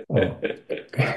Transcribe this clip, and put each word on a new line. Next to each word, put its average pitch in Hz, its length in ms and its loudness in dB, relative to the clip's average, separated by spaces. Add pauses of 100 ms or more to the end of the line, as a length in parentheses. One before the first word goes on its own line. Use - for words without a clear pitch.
어. - 80 2
<laughs> - 440 0 (560)